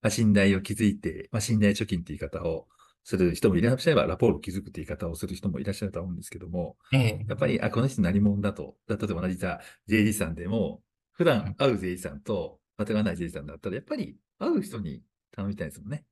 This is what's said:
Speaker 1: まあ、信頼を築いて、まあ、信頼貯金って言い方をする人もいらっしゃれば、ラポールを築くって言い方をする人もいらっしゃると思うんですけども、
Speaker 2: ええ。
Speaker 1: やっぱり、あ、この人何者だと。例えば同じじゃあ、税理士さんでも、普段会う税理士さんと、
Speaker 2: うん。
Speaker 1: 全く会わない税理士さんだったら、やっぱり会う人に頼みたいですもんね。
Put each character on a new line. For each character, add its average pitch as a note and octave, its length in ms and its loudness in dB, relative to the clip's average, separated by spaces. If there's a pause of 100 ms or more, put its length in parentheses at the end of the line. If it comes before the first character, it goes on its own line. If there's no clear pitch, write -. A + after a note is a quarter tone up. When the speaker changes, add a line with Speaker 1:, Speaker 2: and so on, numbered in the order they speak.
Speaker 1:
ま A2 80 2
あ、 - 20 4
信 G#2+ 240 4
頼 G2 240 6
を - 20 0
築 G#2+ 240 -2
い G2+ 140 4
て、 - 320 -8
ま A2+ 80 0
あ、 - 20 0
信 G#2+ 200 2
頼 G#2 140 6
貯 G#2+ 120 -2
金 F2 140 -2
っ - 20 -8
て - 60 -12
言 D2+ 80 -8
い - 20 -12
方 E2 240 -6
を D#2+ 240 -4 (380)
す - 120 -2
る F2 200 4
人 A2+ 140 4
も F2+ 60 4
い E2+ 60 4
ら A#2 100 4
っ B2+ 60 0
し - 80 0
ゃ E3+ 40 4
れ C#3+ 60 6
ば、 E2 100 4
ラ E2 100 -2
ポ A#2+ 100 4
ー A#2 40 6
ル - 60 2
を - 40 -10
築 F#2+ 220 -6
く - 60 -14
っ - 40 -18
て - 80 -8
言 D2+ 40 -6
い - 20 -14
方 F2 220 -6
を E2 60 -6
す E2+ 120 -8
る F#2 80 -6
人 G2 140 -4
も E2+ 120 -4
い - 40 -6
ら G2+ 60 -4
っ F#2+ 40 -2
し - 80 -6
ゃ G#2 40 -2
る F#2 60 -4
と E2+ 80 -6
思 F2 100 -6
う - 20 -6
ん E2+ 40 -8
で E2 60 -12
す - 80 -14
け - 80 -14
ど F#2+ 100 -12
も、 E2+ 280 -4 (160)
Speaker 2:
え C3+ 60 4
え。 G#2+ 300 0
Speaker 1:
や - 80 -4
っ - 20 -12
ぱ - 80 2
り、 - 140 2
あ、 A#2+ 100 0
こ A#2 100 0
の C3 60 2
人 A#2+ 160 0
何 F2+ 160 4
者 G2+ 220 4
だ G2+ 120 0
と。 - 240 -12 (120)
例 G#2+ 80 0
え - 180 -2
ば E2+ 80 -4
同 F#2 60 0
じ F#2 80 -2
じ F#2 100 -4
ゃ F2+ 60 -2
あ、 F2 80 -8 (260)
税 G#2+ 120 2
理 G2+ 140 4
士 G#2 60 -4
さ F#2 80 -2
ん D#2+ 80 -6
で E2+ 140 -8
も、 G#2 340 -4 (300)
普 - 120 -2
段 G#2+ 300 2
会 C3+ 180 2
う G#2 60 0
税 F#2 120 -4
理 F2+ 80 -4
士 - 40 -12
さ - 100 -8
ん C#2 80 -14
と、 F2+ 380 -4 (200)
Speaker 2:
う A2 40 -2
ん。 G2+ 40 -2
Speaker 1:
全 - 0 -
く A2 80 -6
会 - 20 2
わ G#2+ 80 2
な F#2 80 2
い E2 40 -4
税 F2 100 -4
理 E2 40 -6
士 - 60 -12
さ C#2+ 60 -8
ん D2 40 -12
だ D2 80 -12
っ - 60 -16
た - 100 -4
ら、 F#2+ 60 -4
や C3 40 -4
っ - 40 -20
ぱ D4 100 -6
り A#3 220 -8 (240)
会 C4 80 -2
う D#4 140 2
人 A#2 180 -8
に D#2 220 -8 (280)
頼 G2+ 180 -6
み G2+ 60 -4
た A#2+ 100 -6
い B2+ 40 -6
で - 60 -12
す - 60 -18
も G2+ 60 -16
ん G#2 40 -10
ね。 D3+ 220 -8